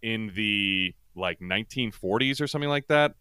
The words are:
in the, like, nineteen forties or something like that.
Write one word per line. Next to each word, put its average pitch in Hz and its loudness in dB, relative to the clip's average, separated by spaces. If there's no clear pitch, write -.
in 110 -2
the, 98 2
like, 90 -4
nineteen 104 -4
forties 127 0
or 143 -2
something 143 -2
like 143 -2
that. 147 4